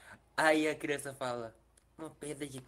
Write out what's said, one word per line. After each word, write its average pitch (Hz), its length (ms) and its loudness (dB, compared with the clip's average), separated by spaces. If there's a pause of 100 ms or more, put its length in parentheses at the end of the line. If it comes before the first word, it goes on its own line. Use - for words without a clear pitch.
(360)
Aí 156 300 6
a 151 80 2
criança 139 400 -4
fala, 120 400 -4 (440)
uma 160 120 -10
perda 147 360 -8
de 131 220 -12